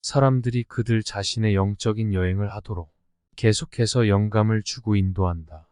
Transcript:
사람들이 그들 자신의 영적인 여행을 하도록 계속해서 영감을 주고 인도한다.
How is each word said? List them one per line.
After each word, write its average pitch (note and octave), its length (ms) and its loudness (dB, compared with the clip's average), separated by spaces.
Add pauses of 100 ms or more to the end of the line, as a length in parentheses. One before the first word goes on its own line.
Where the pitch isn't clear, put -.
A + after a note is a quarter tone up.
사람들이 B2 600 2
그들 A2+ 400 0
자신의 G#2 500 -2
영적인 G#2 600 0
여행을 F#2+ 400 -2
하도록 G2+ 400 -10 (420)
계속해서 A2+ 720 0
영감을 G#2+ 560 2
주고 - 320 -4
인도한다. F2+ 760 -2